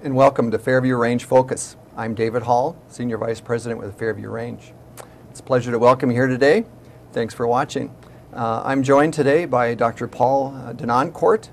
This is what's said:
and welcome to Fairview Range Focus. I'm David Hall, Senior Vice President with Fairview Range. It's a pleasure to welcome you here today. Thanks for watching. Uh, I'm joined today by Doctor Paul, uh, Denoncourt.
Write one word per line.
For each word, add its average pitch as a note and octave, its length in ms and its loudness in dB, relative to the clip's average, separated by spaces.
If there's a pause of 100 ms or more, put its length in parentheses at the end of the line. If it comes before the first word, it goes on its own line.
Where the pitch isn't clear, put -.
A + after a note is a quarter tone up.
and C3+ 120 -4
welcome C3 360 4
to G#2+ 80 0
Fairview B2+ 360 2
Range A#2+ 280 0
Focus. C3 520 0 (200)
I'm A2+ 200 -6
David A2+ 280 -2
Hall, B2 340 0 (100)
Senior A#2+ 300 -6
Vice A2+ 240 -6
President A#2 380 -6
with G2+ 180 -12
Fairview G#2+ 320 -6
Range. A2+ 440 -12 (560)
It's - 100 -20
a - 40 -20
pleasure B2 280 0
to A#2 80 0
welcome B2+ 300 4
you A#2+ 60 0
here C3 120 2
today. C#3 380 2 (480)
Thanks A2+ 200 -4
for A#2+ 140 -4
watching. A#2+ 460 -2 (400)
Uh, A2+ 320 -4
I'm C3+ 180 0
joined C#3+ 300 4
today D3+ 320 2
by B2 300 0
Doctor A#2 320 -2
Paul, C3+ 480 0
uh, B2+ 180 -12
Denoncourt. E3 800 0